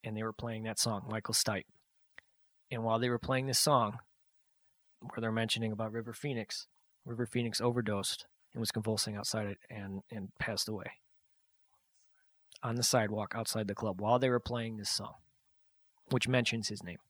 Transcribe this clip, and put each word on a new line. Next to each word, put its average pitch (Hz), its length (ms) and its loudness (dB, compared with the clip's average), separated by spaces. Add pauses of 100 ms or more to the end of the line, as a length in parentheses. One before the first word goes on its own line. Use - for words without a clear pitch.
and 107 120 -4
they 107 60 -2
were 110 100 -2
playing 113 300 -6
that 110 160 -4
song, 104 320 0
Michael 110 240 -4
Stipe. - 300 2 (1040)
And 117 140 -2
while 113 140 4
they 123 120 4
were 120 80 2
playing 131 280 0
this 131 120 2
song, 120 400 6 (1000)
where - 200 -8
they're 113 120 0
mentioning 113 400 0
about 107 200 -2
River 113 200 -6
Phoenix, 120 540 -4 (380)
River 120 220 -2
Phoenix 117 340 0
overdosed 110 680 0 (260)
and 117 80 -8
was 110 100 0
convulsing 107 460 0
outside 104 320 -2
it 101 100 -8 (120)
and, 98 400 -8
and 101 280 -8
passed - 300 -2
away 107 240 -6 (1700)
on 117 140 -2
the 120 60 0
sidewalk 107 520 2
outside 110 340 -2
the 101 60 -2
club 98 260 -2
while 113 180 6
they 127 120 6
were 123 100 4
playing 113 360 -4
this 101 140 -6
song, - 240 -4 (960)
which 127 180 2
mentions 117 400 2
his 104 140 -6
name. 87 160 -10 (120)